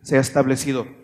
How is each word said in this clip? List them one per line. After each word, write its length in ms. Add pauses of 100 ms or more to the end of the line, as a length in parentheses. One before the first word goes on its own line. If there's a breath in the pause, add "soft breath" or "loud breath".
sea 180
establecido. 680 (160)